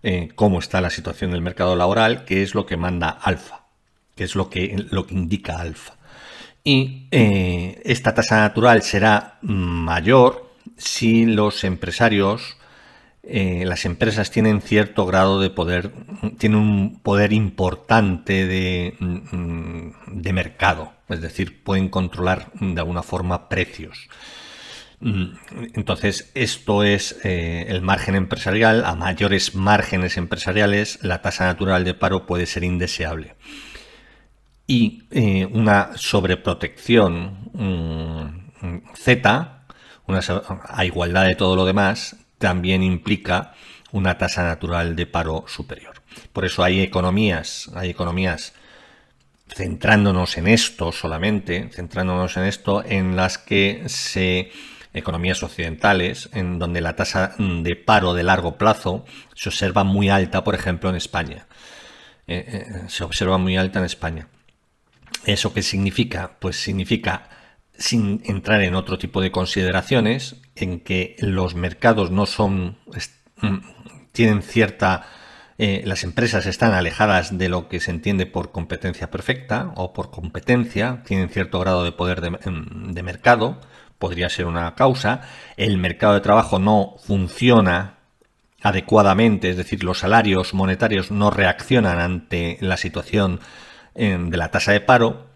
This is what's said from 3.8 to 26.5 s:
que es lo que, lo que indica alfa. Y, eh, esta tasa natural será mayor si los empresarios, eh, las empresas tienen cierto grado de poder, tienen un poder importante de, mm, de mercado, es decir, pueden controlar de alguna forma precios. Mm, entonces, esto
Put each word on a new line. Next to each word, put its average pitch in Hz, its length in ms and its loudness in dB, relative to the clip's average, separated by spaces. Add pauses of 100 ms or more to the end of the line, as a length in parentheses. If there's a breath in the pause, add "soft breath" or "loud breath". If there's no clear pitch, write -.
que 113 100 -4
es - 100 -6
lo 95 140 -2
que, 95 260 -4 (140)
lo 95 180 -2
que 90 60 -12
indica 85 460 -4
alfa. 82 360 -12 (680 loud breath)
Y, 135 480 2
eh, 92 760 2
esta 113 280 2
tasa 110 280 4
natural 110 400 6
será 104 600 2
mayor 90 1080 4 (240)
si 113 500 2
los 107 380 2
empresarios, 98 960 0 (640 soft breath)
eh, 92 440 -2
las 90 200 -4
empresas 104 460 0
tienen 110 300 4
cierto 104 440 2
grado 95 340 4
de 95 100 2
poder, 90 440 -2 (460)
tienen 107 200 4
un 104 400 2
poder 101 320 2
importante 95 1120 2
de, 92 540 -2
mm, 85 1200 -8
de 92 120 -2
mercado, 87 600 -2 (140)
es 82 140 -6
decir, 87 420 -6
pueden 95 240 0
controlar 92 720 -2
de 90 200 -2
alguna 87 240 -4
forma 90 440 -4
precios. - 640 -6 (960 loud breath)
Mm, 95 300 -2 (400)
entonces, - 600 -4
esto 107 500 0